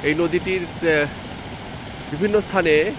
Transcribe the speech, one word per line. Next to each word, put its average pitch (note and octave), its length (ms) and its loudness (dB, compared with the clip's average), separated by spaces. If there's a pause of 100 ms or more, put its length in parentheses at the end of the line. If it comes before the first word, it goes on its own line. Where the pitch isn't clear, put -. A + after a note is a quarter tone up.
এই D3+ 140 2
নদীটির, F3 720 0
আহ, D3+ 160 4 (1040)
বিভিন্ন G#3 300 2
স্থানে E3+ 580 2